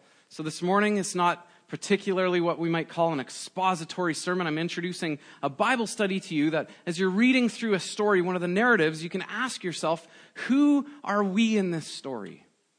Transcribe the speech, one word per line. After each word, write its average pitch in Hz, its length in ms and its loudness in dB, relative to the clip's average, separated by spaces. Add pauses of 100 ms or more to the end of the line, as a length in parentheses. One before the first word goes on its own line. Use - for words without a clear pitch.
(300)
So - 140 -10
this 156 180 -8
morning, 202 360 4
it's 185 180 -4
not 175 320 0 (200)
particularly 185 720 0
what 170 180 0
we 170 120 -2
might 165 180 -2
call 165 240 0
an 147 80 -2
expository 175 920 -2
sermon. 180 340 -2
I'm 156 100 -2
introducing 170 640 -4 (240)
a 139 60 -2
Bible 220 360 2
study 196 360 -2
to - 120 -10
you 151 180 2
that 156 180 -2 (160)
as 170 120 -4
you're 190 120 2
reading 240 400 4
through 220 240 -2
a 185 60 2
story, 208 420 2
one 180 140 -2
of 180 60 -4
the 175 60 -2
narratives, 180 560 2
you 175 60 -8
can 180 140 -6
ask 233 420 -6
yourself, 165 420 -4 (400)
"Who 285 400 4 (160)
are 202 200 0
we 214 340 2
in 190 140 2
this 160 140 -4
story? 101 600 -12 (340)